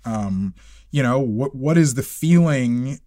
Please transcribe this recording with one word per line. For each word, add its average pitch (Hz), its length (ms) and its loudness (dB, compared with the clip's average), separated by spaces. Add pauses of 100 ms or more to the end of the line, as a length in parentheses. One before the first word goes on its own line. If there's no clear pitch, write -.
Um, 98 500 -4 (360)
you 143 120 0
know, 127 160 2
what, 127 360 -4
what 143 220 0
is 151 180 4
the 135 80 -4
feeling 139 1040 0